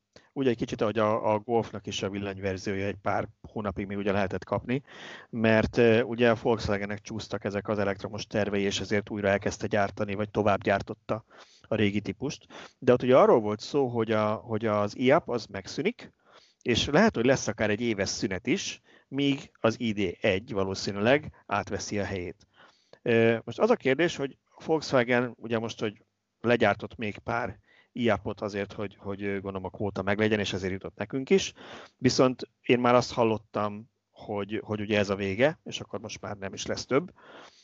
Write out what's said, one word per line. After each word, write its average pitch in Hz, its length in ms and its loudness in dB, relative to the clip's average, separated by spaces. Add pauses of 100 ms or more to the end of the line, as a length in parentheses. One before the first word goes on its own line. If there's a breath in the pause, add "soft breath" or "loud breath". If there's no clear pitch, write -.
(320 soft breath)
Ugye 131 180 0
egy 113 60 0
kicsit, 120 240 -6
ahogy 107 180 0
a, 107 340 2
a 107 60 2
Golfnak 107 480 -4
is 104 160 -6
a 98 80 -2
villanyverziója 98 760 -4
egy 95 160 -4
pár 101 260 -2 (140)
hónapig 104 440 -6
még 101 100 -8
ugye 101 160 -2
lehetett 95 320 -2
kapni, 120 380 -4 (480 loud breath)
mert, 110 460 4
ö, 117 260 6
ugye 117 280 2
a 110 120 4
Volkswagennek 104 580 -2
csúsztak - 440 -8
ezek 101 240 -4
az 107 100 0
elektromos 98 480 -4
tervei, 101 360 0
és 98 180 -2
ezért 101 300 -2
újra 101 180 -2
elkezdte 101 380 0
gyártani, 101 480 -2
vagy 104 160 -6
tovább 101 320 2
gyártotta 107 600 -2 (380 loud breath)
a - 120 -4
régi 104 260 2
típust. 104 460 -8 (320 loud breath)
De 127 140 4
ott 123 100 4
ugye 127 140 6
arról 175 240 8
volt 104 200 -2
szó, 139 280 -2
hogy 113 220 -2
a, 107 240 2
hogy 110 320 -4
az 104 300 0
iap 135 320 4
az 120 180 -4
megszűnik, - 680 -6 (500 soft breath)
és 117 240 2
lehet, 196 280 4
hogy 113 100 -2
lesz 127 220 2
akár 107 240 0
egy 104 100 0
éves 104 280 -2
szünet 95 380 -6
is, - 340 -2 (280 soft breath)
míg 139 420 -2 (100)
az 113 200 2
I 117 120 0
D 98 280 -2
egy 98 320 0
valószínűleg 101 800 0 (140)
átveszi 101 520 -4
a 98 60 -2
helyét. 92 420 -8 (560 soft breath)
Ö, 113 420 4
most - 140 -10
az 220 120 4
a 240 60 4
kérdés, 139 400 2
hogy 139 200 -6 (140)
a - 140 -20
Volkswagen 127 720 0
ugye 113 220 -4
most, 113 220 -6
hogy 107 220 -6 (380)
legyártott 113 560 2
még 107 220 -8
pár 117 400 -6 (340 soft breath)
iap-ot 107 480 0
azért, 101 320 -4
hogy, 101 260 -8
hogy, 101 240 -8
ö, 101 100 -2
gondolom 98 320 -6
a 92 60 -6
kvóta 98 320 -4
meglegyen, 107 360 2
és 98 140 -2
ezért 95 200 -4
jutott 95 240 -10
nekünk 135 340 -4
is. 190 220 4 (440 loud breath)
Viszont 127 520 2 (120)
én 123 200 4
már 123 140 6
azt 123 180 4
hallottam, 107 800 -2 (200)
hogy, 101 540 -6
hogy 104 160 -4
ugye 104 180 2
ez 101 120 2
a 98 40 2
vége, 101 500 0
és - 160 -10
akkor 104 200 -10
most 110 200 -14
már 104 160 -10
nem 98 160 -10
is 107 140 -10
lesz 107 200 -6
több. 147 260 0 (520 loud breath)